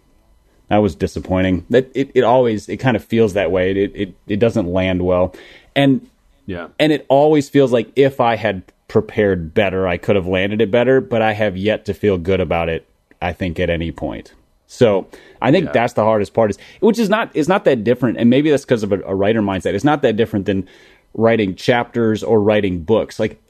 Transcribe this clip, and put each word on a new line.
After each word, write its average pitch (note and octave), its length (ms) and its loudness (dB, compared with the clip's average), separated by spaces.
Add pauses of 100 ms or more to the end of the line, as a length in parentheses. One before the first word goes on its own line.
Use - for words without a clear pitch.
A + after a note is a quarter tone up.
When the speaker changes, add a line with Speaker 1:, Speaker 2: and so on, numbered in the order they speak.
(680)
Speaker 1:
that G#2 120 2
was G2+ 140 2
disappointing." F#2 760 -2
That, B2+ 260 2
it, C3+ 200 -4
it B2 100 2
always, A#2 420 0
it G2 140 -8
kinda A#2+ 180 0
feels A2+ 360 0
that F2+ 160 0
way. F#2 200 0
It, G2 240 0
it, G2 180 -6 (140)
it G2+ 120 -2
doesn't A2 280 0
land F#2 380 0
well. F2+ 280 0 (440)
And C#3 280 2 (400)
Speaker 2:
Yeah. E2+ 220 -10 (100)
Speaker 1:
and D#3 140 2
it C#3+ 160 -4
always D3 400 4
feels C3+ 240 4
like A#2 240 0
if C3+ 240 2
I A#2 160 2
had G2+ 280 -2 (260)
prepared F#2+ 640 0
better, F#2+ 340 0
I F2 80 -2
could G2+ 220 0
have F2 100 -4
landed F#2+ 320 0
it G#2+ 120 0
better, A#2+ 280 2
but B2 220 -2
I A2 100 2
have G#2 240 -2
yet G2 300 -2
to G2 80 -4
feel G2 240 0
good F2+ 240 -2
about E2 260 -2
it, E2 180 -4 (360)
I F2+ 100 -4
think, F2 300 -6
at E2+ 80 0
any E2 220 -4
point. A#1 420 -12 (340)
So G#2 400 2 (340)
I B2 100 2
think F3 160 2
Speaker 2:
Yeah. D2 40 -12
Speaker 1:
that's A#2+ 220 0
the A2 100 0
hardest G#2+ 300 0
part, A2+ 160 2
is, F#2+ 80 -8 (240)
which G#3+ 180 2
is G#3+ 100 0
not, G#3+ 240 -4
is D3 140 -2
not G3 160 0
that B2+ 220 0
different. A#2+ 320 0
And A#2+ 120 2
maybe D3 200 2
that's C#3 160 0
'cause A2+ 180 -2
of G2+ 80 -2
a, G2 140 0
a G2 100 -4
writer G#2+ 260 0
mindset. F#2+ 340 -2
It's G2+ 100 -4
not D3 160 0
that A2+ 160 0
different G#2+ 300 -2
than G2 200 -2 (460)
writing A2 400 2
chapters A#2 680 -2
or A2 180 2
writing G2+ 400 0
books. F#2 380 -2
Like, G#2+ 200 -4 (100)